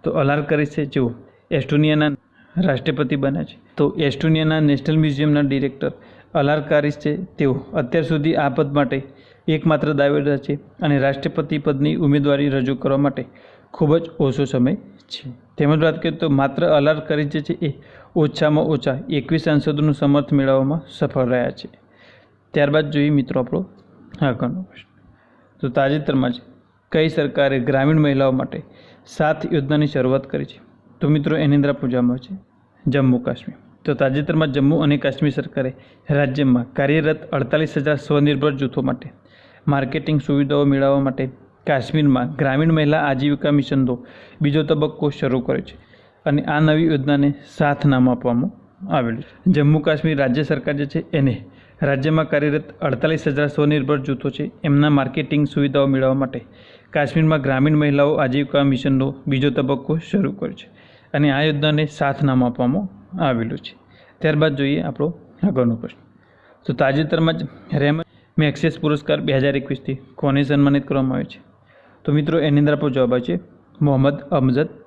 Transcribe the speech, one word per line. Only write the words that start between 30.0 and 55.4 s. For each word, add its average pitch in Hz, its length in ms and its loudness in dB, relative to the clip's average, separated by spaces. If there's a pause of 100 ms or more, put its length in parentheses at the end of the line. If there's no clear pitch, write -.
કરી 139 180 -6
છે? - 160 -18 (400)
તો 151 80 0
મિત્રો 151 280 2
એની 147 200 2
અંદર 143 120 4
આપણો 139 200 -2
જવાબ 123 220 0
આવે 127 80 -4
છે - 160 -14 (520)
જમ્મુ 131 320 2
કાશ્મીર. - 400 -8 (260)
તો 147 100 0
તાજેતરમાં 143 580 0
જમ્મુ 143 300 2
અને 147 160 2
કાશ્મીર 139 340 -2
સરકારે 131 380 -4 (400)
રાજ્યમાં 131 600 2
કાર્યરત 151 480 0 (120)
અડતાલીસ 151 440 -2
હજાર 147 200 0
સ્વનિર્ભર 147 560 2
જૂથો 135 300 -4
માટે 131 300 -6 (540)
માર્કેટિંગ 143 540 0
સુવિધાઓ 143 440 0
મેળવવા 139 360 2
માટે 135 240 -2 (420)
કાશ્મીરમાં 139 680 0
ગ્રામીણ 151 360 2
મહિલા 156 280 2
આજીવિકા 143 520 0
મિશનનો 135 420 0 (480)
બીજો 151 200 2
તબક્કો 151 480 -2
શરૂ 131 300 -2
કર્યો 131 200 -4
છે - 160 -16 (500)
અને 147 160 2
આ 151 180 -2
નવી 156 260 2
યોજનાને 143 480 0 (120)
સાથ 147 400 -2
નામ 127 220 4
આપવામાં 123 440 0 (360)
આવેલું 123 340 -2
છે. - 120 -20 (120)
જમ્મુ 151 340 4
કાશ્મીર 156 380 0
રાજ્ય 135 240 0
સરકાર 147 320 -2
જે 143 120 -4
છે 160 260 -6
એને 139 220 2 (480)
રાજ્યમાં 143 460 0
કાર્યરત 151 400 0 (120)
અડતાલીસ 156 480 -2
હજાર 143 200 0
સ્વનિર્ભર 147 500 0
જૂથો 135 320 -4
છે 147 200 -8 (140)
એમના 147 260 4
માર્કેટિંગ 147 560 0